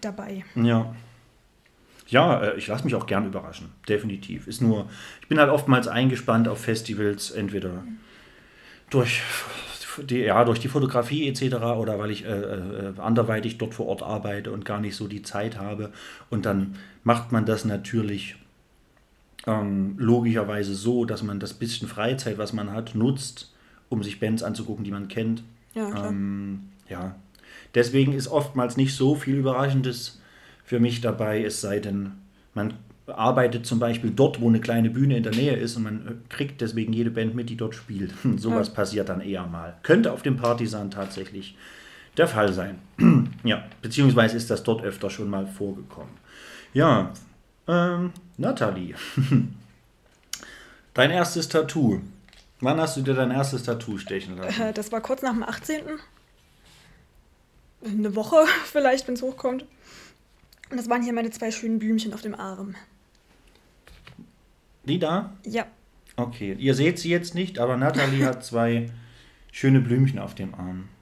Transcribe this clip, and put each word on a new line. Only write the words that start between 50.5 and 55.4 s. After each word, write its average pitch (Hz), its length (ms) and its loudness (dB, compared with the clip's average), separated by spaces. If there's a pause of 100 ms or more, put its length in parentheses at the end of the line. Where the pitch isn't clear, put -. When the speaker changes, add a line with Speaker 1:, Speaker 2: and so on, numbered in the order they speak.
Speaker 2:
Dein 139 160 6
erstes 170 400 0
Tattoo. 151 500 2 (600)
Wann 135 200 2
hast 160 160 -2
du 139 60 -4
dir 135 120 0
dein 127 160 2
erstes 135 340 -2
Tattoo 110 340 -4
stechen 95 400 -6
lassen? 92 240 -4
Speaker 1:
Äh, 220 100 -2
das 214 200 -8
war 220 100 -4
kurz 262 180 -4
nach 262 120 -2
dem 226 100 -2